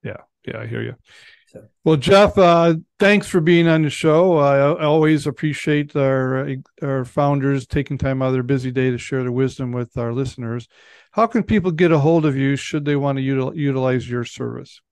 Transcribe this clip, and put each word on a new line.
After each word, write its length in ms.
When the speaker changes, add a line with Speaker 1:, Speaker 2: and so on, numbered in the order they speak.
Speaker 1:
Yeah. 140
Yeah, 140
I 60
hear 160
you. 120
Speaker 2:
So. 220
Speaker 1:
Well, 120
Jeff, 400
uh, 380
thanks 300
for 120
being 280
on 140
the 80
show. 480
I, 180
I 280
always 420
appreciate 680
our, 540
uh, 60
our 220
founders 640
taking 300
time 240
out 60
of 60
their 100
busy 300
day 180
to 80
share 240
their 80
wisdom 400
with 260
our 160
listeners. 560
How 160
can 160
people 260
get 220
a 80
hold 260
of 100
you 200
should 280
they 120
want 220
to 60
util-, 300
utilize 560
your 140
service? 560